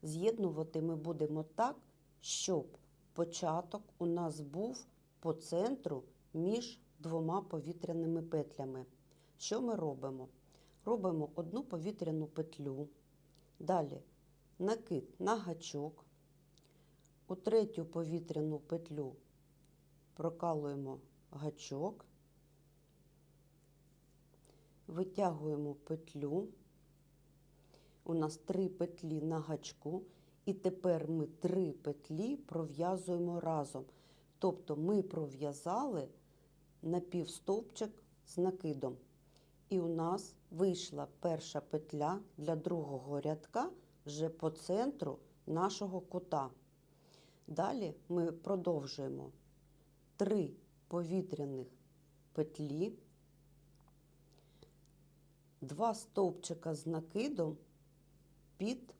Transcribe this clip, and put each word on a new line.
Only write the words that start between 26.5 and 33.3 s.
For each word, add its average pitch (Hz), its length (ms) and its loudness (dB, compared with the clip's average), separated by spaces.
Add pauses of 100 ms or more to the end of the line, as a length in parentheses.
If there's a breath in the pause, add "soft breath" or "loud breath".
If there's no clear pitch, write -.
у 170 100 -2
нас 156 240 2
три 185 320 0
петлі 170 520 -2
на 160 180 0
гачку, 156 640 -4 (440 loud breath)
і 196 80 2
тепер 185 560 2
ми 160 180 2
три 175 440 2
петлі 160 640 -2
пров'язуємо 175 1040 0